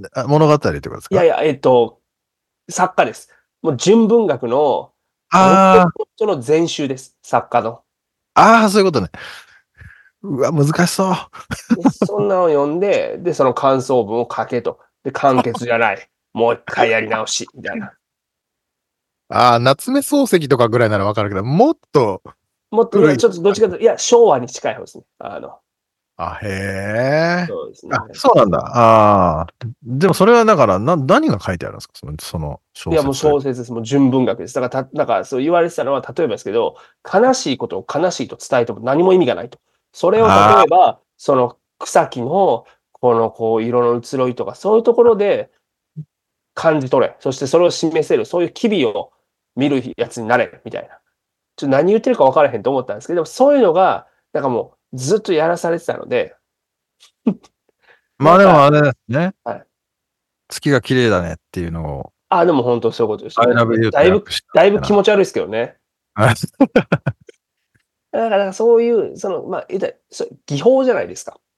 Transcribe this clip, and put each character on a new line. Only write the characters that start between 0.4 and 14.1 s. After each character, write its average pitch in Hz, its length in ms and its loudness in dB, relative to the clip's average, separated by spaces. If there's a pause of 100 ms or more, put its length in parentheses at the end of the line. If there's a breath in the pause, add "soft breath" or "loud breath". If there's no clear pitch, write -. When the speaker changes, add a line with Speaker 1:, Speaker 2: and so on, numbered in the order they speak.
Speaker 1:
語 151 60 4
っ 147 60 2
て - 80 -4
こ 73 140 -4
と - 80 -10
で - 120 -16
す - 80 -18
か？ 190 60 -2
Speaker 2:
い - 20 2
や 180 60 2
い 170 40 4
や、 - 160 -2
え 156 80 0
っ 135 80 -8
と、 123 420 2 (680)
作 180 280 -4
家 170 80 2
で 110 80 -8
す。 - 160 -20 (320)
も 165 100 -2
う 127 60 -4
純 220 300 4
文 226 200 2
学 131 200 -4
の、 123 440 -2 (400)
Speaker 1:
あ 190 560 6
ー。 165 100 -4
Speaker 2:
本 427 100 -8 (100)
当 220 100 -2
の 170 120 -2
全 156 280 0
集 151 200 -6
で 131 100 -6
す。 - 240 -20
作 - 280 -2
家 117 120 0
の。 113 200 -8 (520)
Speaker 1:
あ 220 320 6
ー、 208 40 2
そ 196 80 0
う - 20 4
い - 40 4
う - 20 2
こ 185 60 0
と 127 100 -2
ね。 90 80 -6 (1120 loud breath)
う 143 200 -4
わ、 143 100 0
難 147 140 2 (200)
し - 60 -2
そ 190 200 -2
う。 - 640 -8
Speaker 2:
で、 175 140 0 (160)
そ 208 140 -4
ん 202 80 -2
な 196 80 0
の 180 80 2
を 175 60 4
読 147 220 0
ん 170 80 -4
で、 143 400 -2
で、 175 140 -4
そ 143 100 0
の 127 100 2
感 135 280 0
想 127 220 0
文 107 160 -6